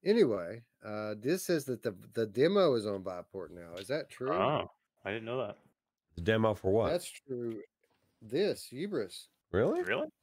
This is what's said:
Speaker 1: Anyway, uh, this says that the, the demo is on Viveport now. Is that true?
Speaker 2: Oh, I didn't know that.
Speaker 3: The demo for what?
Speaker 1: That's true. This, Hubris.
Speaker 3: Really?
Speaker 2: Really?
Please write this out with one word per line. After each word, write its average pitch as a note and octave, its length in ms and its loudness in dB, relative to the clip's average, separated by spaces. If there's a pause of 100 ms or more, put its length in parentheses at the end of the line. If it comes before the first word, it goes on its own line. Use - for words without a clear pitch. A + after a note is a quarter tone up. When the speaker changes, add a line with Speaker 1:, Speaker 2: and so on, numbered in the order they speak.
Speaker 1:
Anyway, A2+ 580 4 (220)
uh, G#2+ 340 -4
this D3 260 -2
says D#3+ 220 0
that B2 160 -6
the, A2 120 -2 (200)
the A2+ 120 0
demo D3+ 480 4
is G#2+ 120 0
on G2 160 -4
Viveport F2+ 500 -10
now. E2+ 260 -14
Is G2 100 -10
that D3 220 -4
true? B2+ 220 -4
Speaker 2:
Oh, - 380 2 (340)
I G2 60 -4
didn't A2 140 -6
know A#2+ 220 -4
that. G#2 120 -12 (580)
Speaker 3:
The E2+ 60 -8
demo A2 320 4
for F#2+ 180 0
what? G#2+ 180 4
Speaker 1:
That's E3+ 180 -2
true. A#2 540 -8 (580)
This, C3+ 460 0
Hubris. C3+ 600 -6 (240)
Speaker 3:
Really? F#3 300 2
Speaker 2:
Really? D#4 260 -2 (140)